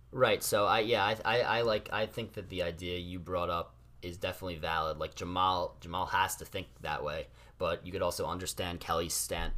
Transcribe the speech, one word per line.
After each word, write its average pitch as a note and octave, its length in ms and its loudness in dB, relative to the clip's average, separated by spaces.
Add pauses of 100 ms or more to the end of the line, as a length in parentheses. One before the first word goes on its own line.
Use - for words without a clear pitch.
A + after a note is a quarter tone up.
(120)
Right. A#2+ 300 4
So G#2 240 4
I, G2+ 140 6
yeah, A2 240 4
I, G#2+ 200 2
I, A#2 180 4
I A2+ 200 2
like, A2 320 0
I G#2+ 140 0
think A2 260 -8
that F#2 160 -8
the F2+ 140 -2
idea F2 340 -2
you F2+ 220 -6
brought F2 300 -2
up E2+ 260 -2 (260)
is F2 160 -8
definitely F#2 380 -4
valid. D#2+ 420 0
Like, D#2 160 -4
Jamal, F2+ 640 2
Jamal F2 280 -4
has F#2+ 300 2
to - 80 -10
think F#2+ 220 -8 (140)
that D2+ 220 -4
way, D2 240 -4 (320)
but E2+ 260 0
you F2 60 -8
could F#2 100 -2
also F2 240 0
understand F2 540 -4
Kelly's E2+ 340 0
stan-, E2+ 440 0